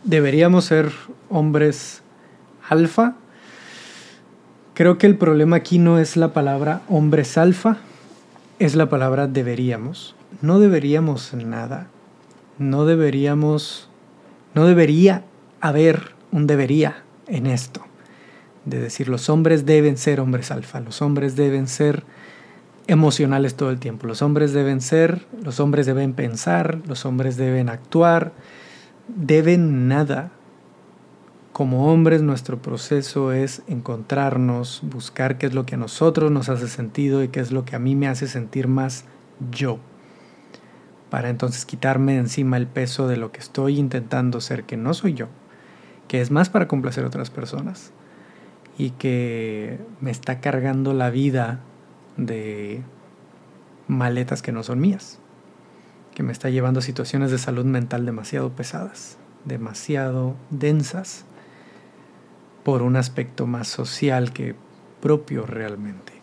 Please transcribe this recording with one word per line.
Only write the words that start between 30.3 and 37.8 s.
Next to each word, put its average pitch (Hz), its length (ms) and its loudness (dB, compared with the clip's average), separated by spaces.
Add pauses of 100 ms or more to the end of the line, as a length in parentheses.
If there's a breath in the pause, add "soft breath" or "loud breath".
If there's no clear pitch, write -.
Como 135 400 2
hombres, 160 300 6
nuestro 135 400 -2
proceso 135 680 -4
es 135 340 -4
encontrarnos, 123 1160 -4
buscar 131 520 -6
qué 139 100 -4
es 123 80 -4
lo 127 120 -4
que - 80 -10
a 123 40 -6
nosotros 156 520 0
nos 131 180 0
hace 123 200 -4
sentido 135 560 -2
y 127 40 -4
qué 131 120 -6
es 120 100 -6
lo 131 140 -4
que 127 100 -12
a 117 60 -6